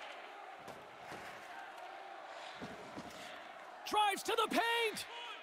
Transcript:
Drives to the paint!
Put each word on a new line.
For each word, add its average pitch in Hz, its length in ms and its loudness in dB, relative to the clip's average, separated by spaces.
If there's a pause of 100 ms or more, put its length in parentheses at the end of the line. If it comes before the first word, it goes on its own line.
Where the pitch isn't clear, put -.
(3750)
Drives 415 380 6
to 453 120 2
the 453 140 8
paint! 466 560 6 (380)